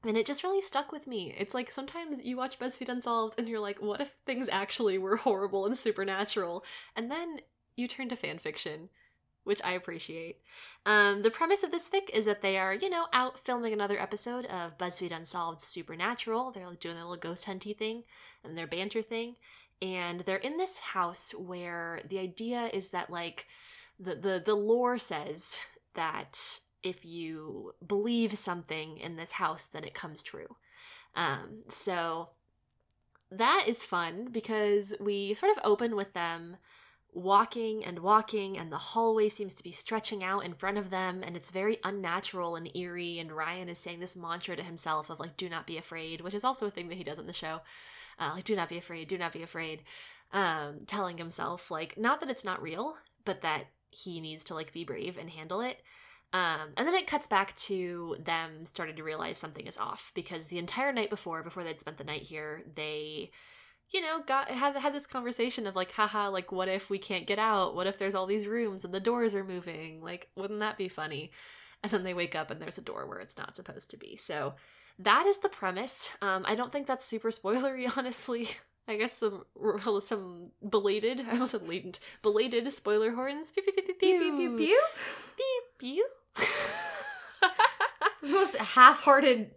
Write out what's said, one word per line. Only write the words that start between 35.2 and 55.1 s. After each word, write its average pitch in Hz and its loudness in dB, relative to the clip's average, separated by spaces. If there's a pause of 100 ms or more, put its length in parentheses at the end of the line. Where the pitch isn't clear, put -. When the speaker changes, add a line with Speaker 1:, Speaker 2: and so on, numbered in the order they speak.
Speaker 1:
sort 392 4
of - -6
open 220 4
with 196 -2
them 170 -4 (600)
walking 214 4
and 175 -6
walking, 202 4
and 160 -8
the 156 -4
hallway 220 4
seems 208 -2
to - -12
be 175 -10
stretching 214 -2
out 190 0
in 175 -6
front 196 -2
of 190 -4
them, 185 -2
and 170 -8
it's - -6
very 196 2
unnatural 180 -2
and 165 -8
eerie, 175 -4
and 160 -8
Ryan 170 -4
is 170 -6
saying 170 -8
this 180 -8
mantra 170 -6
to 160 -8
himself 160 -2
of, 165 -10
like, 170 -8
"Do 180 -6
not 165 -6
be 165 -6
afraid," 165 -8
which 185 -8
is 208 -2
also 254 0
a 202 -4
thing 175 -8
that 180 -8
he 180 -10
does 151 -8
in - -10
the 175 -10
show. 160 -6 (580)
Uh, 151 0
like, 180 -6
"Do 214 2
not 170 0
be 170 -6
afraid, 165 -10
do 185 -2
not 170 -2
be 165 -8
afraid." 165 -8 (480)
Um, 160 0
telling 185 -4
himself, 170 -4
like, 160 -6
not 247 4
that 269 -6
it's 240 -4
not 185 -4
real, 190 -6 (280)
but 190 -2
that 156 0 (220)
he 170 -10
needs 160 -8
to, - -8
like, 156 -8
be 170 -6
brave 175 -6